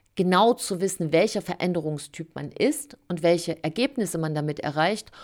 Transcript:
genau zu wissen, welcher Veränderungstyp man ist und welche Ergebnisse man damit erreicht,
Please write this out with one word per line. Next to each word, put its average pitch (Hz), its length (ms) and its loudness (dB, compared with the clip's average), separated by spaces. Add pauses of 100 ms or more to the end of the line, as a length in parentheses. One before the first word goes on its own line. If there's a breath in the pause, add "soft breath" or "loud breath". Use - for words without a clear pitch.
(140 loud breath)
genau 185 400 4
zu 196 260 -4
wissen, 175 320 -2
welcher 190 300 2
Veränderungstyp 165 960 -4
man 139 160 -8
ist - 440 -2 (120)
und 170 160 -4
welche 170 400 2
Ergebnisse 202 560 -2
man 156 160 -2
damit 151 240 -4
erreicht, 156 520 -2 (120 loud breath)